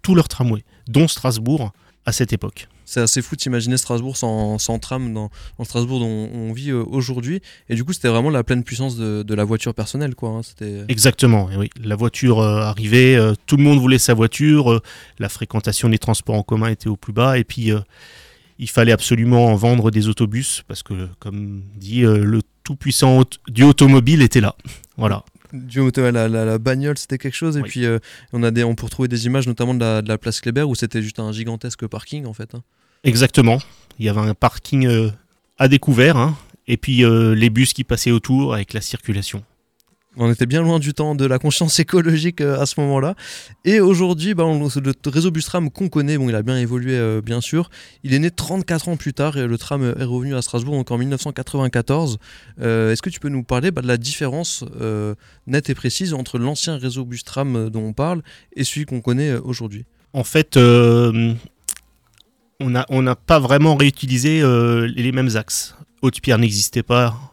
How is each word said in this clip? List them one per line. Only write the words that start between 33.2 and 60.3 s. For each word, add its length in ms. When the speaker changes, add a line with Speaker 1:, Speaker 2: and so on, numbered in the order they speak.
Speaker 1:
Il 80
y 20
avait 120
un 140
parking, 520
euh, 240
à 80
découvert, 500
hein, 220
et 80
puis, 280
euh, 300
les 160
bus 220
qui 100
passaient 300
autour 420
avec 180
la 80
circulation. 640
Speaker 2:
On 140
était 160
bien 160
loin 160
du 160
temps 220
de 100
la 140
conscience 400
écologique, 600
euh, 200
à 60
ce 120
moment-là. 380
Et 160
aujourd'hui, 520
bah, 120
on, 240
le 260
t-, 160
réseau 220
bus 120
tram 260
qu'on 180
connaît, 280
bon, 120
il 80
a 60
bien 140
évolué, 400
euh, 240
bien 200
sûr. 280
Il 100
est 60
né 100
trente-quatre 560
ans 100
plus 160
tard 240
et 120
le 100
tram, 240
euh, 160
est 60
revenu 320
à 40
Strasbourg, 360
donc 160
en 60
mille 100
neuf 140
cent 100
quatre-vingt-quatorze. 840
Euh, 320
est-ce 100
que 80
tu 80
peux 100
nous 140
parler, 300
bah, 100
de 60
la 80
différence, 680
euh, 360
nette 200
et 60
précise 400
entre 240
l'ancien 380
réseau 280
bus 200
tram, 320
euh, 120
dont 140
on 100
parle 300
et 80
celui 240
qu'on 140
connaît, 300
euh, 120
aujourd'hui ? 420
Speaker 1:
En 100
fait, 340